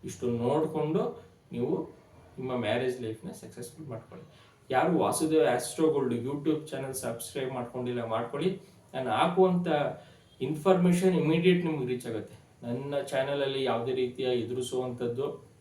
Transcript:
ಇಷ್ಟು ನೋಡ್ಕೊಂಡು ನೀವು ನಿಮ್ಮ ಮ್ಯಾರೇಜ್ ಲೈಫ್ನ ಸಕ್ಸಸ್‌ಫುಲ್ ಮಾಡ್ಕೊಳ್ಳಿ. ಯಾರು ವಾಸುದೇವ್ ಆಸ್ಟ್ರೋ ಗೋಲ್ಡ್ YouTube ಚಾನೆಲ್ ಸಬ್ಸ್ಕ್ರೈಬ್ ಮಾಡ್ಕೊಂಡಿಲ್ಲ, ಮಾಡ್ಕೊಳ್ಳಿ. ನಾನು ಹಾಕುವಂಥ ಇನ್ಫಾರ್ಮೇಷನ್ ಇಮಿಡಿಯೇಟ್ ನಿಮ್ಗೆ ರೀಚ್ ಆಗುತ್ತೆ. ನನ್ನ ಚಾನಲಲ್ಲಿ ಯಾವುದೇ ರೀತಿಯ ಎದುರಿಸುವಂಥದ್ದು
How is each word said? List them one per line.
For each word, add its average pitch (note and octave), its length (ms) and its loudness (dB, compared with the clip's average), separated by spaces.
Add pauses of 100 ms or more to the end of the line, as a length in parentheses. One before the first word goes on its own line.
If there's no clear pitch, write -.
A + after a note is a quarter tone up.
ಇಷ್ಟು - 240 -6
ನೋಡ್ಕೊಂಡು D3+ 960 0 (260)
ನೀವು - 380 -2 (480)
ನಿಮ್ಮ B2+ 200 -4
ಮ್ಯಾರೇಜ್ B2 440 0
ಲೈಫ್ನ A2 280 -8
ಸಕ್ಸಸ್‌ಫುಲ್ - 580 -14
ಮಾಡ್ಕೊಳ್ಳಿ. A2+ 380 -14 (460)
ಯಾರು D3+ 260 4
ವಾಸುದೇವ್ D#3 500 4
ಆಸ್ಟ್ರೋ D#3 460 2
ಗೋಲ್ಡ್ B2+ 200 0
YouTube C#3+ 520 -2
ಚಾನೆಲ್ C3+ 280 -8
ಸಬ್ಸ್ಕ್ರೈಬ್ B2+ 580 -6
ಮಾಡ್ಕೊಂಡಿಲ್ಲ, B2 540 -4
ಮಾಡ್ಕೊಳ್ಳಿ. B2+ 760 -4 (140)
ನಾನು C3 160 -4
ಹಾಕುವಂಥ F3 580 4 (760)
ಇನ್ಫಾರ್ಮೇಷನ್ F3 760 4
ಇಮಿಡಿಯೇಟ್ E3+ 460 4
ನಿಮ್ಗೆ D3 220 -2
ರೀಚ್ A#2+ 200 -4
ಆಗುತ್ತೆ. - 600 -10
ನನ್ನ C#3 340 -4
ಚಾನಲಲ್ಲಿ C#3 600 0
ಯಾವುದೇ A#2+ 300 0
ರೀತಿಯ B2+ 320 -2
ಎದುರಿಸುವಂಥದ್ದು B2 1200 -2 (120)